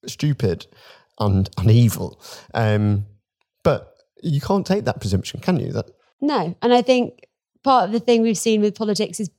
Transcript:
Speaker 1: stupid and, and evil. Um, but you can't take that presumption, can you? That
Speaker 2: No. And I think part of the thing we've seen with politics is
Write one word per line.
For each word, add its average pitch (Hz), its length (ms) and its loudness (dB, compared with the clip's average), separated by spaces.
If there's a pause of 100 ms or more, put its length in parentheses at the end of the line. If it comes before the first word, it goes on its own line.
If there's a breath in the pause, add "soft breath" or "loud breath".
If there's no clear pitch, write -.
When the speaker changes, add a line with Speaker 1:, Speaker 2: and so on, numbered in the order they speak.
Speaker 1:
stupid 123 580 -4 (540 soft breath)
and, 98 380 0
and 92 120 2
evil. 113 520 2 (320 loud breath)
Um, 104 520 0 (600)
but - 280 -2 (300)
you 143 160 0
can't 190 260 -2
take 202 200 -2
that - 160 -4
presumption, 95 400 -4
can 180 180 0
you? 85 140 -6
That - 180 -6 (300)
Speaker 2:
No. 254 400 -2
And 240 120 4
I 247 80 4
think 247 460 -2 (360)
part 254 220 2
of 202 60 -6
the 233 80 -2
thing 233 220 2
we've 226 160 0
seen 220 240 0
with 208 140 0
politics 208 440 -4
is 190 200 -6